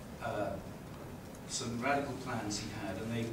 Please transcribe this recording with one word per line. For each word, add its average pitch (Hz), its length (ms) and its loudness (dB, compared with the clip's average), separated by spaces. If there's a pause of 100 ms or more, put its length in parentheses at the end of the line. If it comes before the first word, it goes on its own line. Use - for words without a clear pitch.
(240)
uh, 101 260 2 (1000)
some 117 320 0
radical 135 320 6 (120)
plans 110 340 0
he 117 80 -2 (180)
had, 98 120 0
and 113 160 0
they, 117 200 4